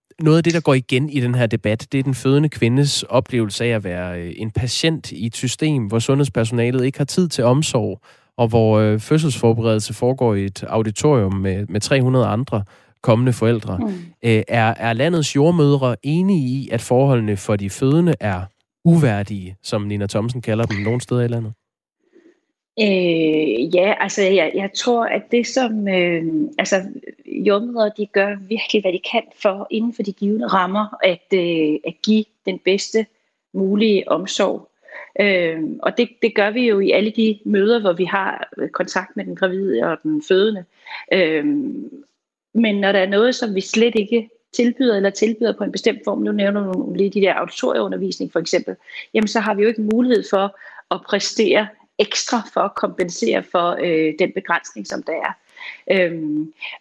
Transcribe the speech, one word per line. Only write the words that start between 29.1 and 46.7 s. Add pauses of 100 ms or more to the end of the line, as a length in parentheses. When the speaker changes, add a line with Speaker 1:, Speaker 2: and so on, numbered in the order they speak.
Speaker 2:
kan (180)
for,
inden
for
de
givne
rammer,
at,
øh,
at (100)
give (200)
den
bedste (480)
mulige
omsorg. (500)
Øh, (200)
og
det, (120)
det
gør
vi
jo
i
alle
de
møder,
hvor
vi
har,
øh,
kontakt
med
den
gravide
og
den
fødende. (500)
Øh, (1080)
men
når
der
er
noget,
som
vi
slet
ikke (240)
tilbyder,
eller
tilbyder
på
en
bestemt
form,
nu
nævner